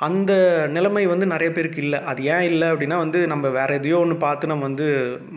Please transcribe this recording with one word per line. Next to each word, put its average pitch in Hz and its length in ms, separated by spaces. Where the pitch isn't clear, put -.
அந்த 185 680
நிலைமை 196 360
வந்து 180 200
நிறைய 165 260
பேருக்கு 160 300
இல்ல. 143 200
அது 135 220
ஏன் 165 160
இல்ல 165 320
அப்படின்னா 147 240
வந்து, 170 300
நம்ம 143 220
வேற 135 260
எதையோ 147 240
ஒண்ணு 170 200
பார்த்து 147 280
நம்ம 151 160
வந்து 135 560